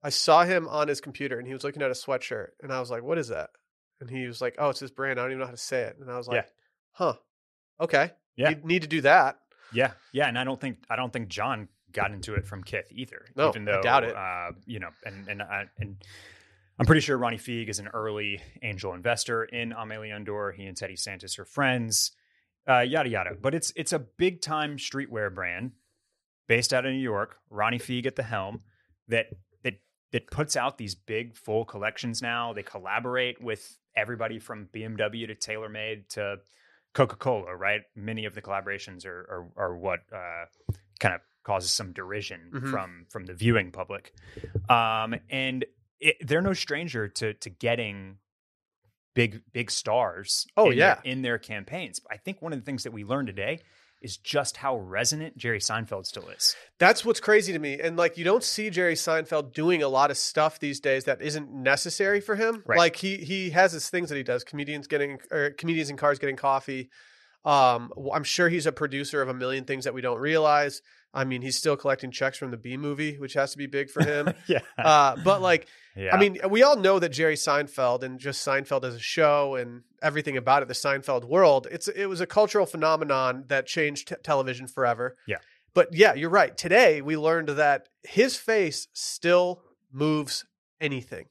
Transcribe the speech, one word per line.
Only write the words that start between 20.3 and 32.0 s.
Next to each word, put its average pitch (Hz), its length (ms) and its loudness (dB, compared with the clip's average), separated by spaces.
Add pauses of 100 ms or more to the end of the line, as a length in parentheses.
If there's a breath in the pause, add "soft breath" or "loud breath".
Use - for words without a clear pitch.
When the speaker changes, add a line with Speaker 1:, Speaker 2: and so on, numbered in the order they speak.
Speaker 2:
He 98 160 -14
and 92 100 -12
Teddy 92 200 -10
Santis 98 420 -10
are 101 60 -14
friends, 123 680 -2 (580)
uh, 127 120 6
yada, 131 280 0
yada. 92 320 -4
But 135 140 0
it's, 165 220 -4
it's 160 160 -6
a 160 80 -2
big 175 420 -4
time 147 340 -6
streetwear 120 560 -6
brand 92 380 -6 (800)
based 117 260 4
out 127 100 2
of 135 80 -2
New 135 60 -2
York, 110 380 -2 (120)
Ronnie 110 300 0
Fieg 123 280 -4
at 127 100 -4
the - 80 -4
helm, 107 360 -6 (460)
that, 113 220 0 (340)
that, 120 120 -4 (360)
that - 220 -4
puts 147 240 -2
out 131 220 -2
these 98 180 -10
big 113 400 -8
full 110 280 -2
collections 110 560 -6